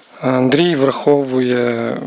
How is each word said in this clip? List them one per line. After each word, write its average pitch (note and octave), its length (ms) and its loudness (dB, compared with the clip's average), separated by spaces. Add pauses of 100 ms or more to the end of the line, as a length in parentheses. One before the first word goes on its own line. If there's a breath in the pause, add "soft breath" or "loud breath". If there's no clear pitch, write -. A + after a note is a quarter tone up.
(220 loud breath)
Андрій C3 520 2
враховує, B2+ 1200 0 (100)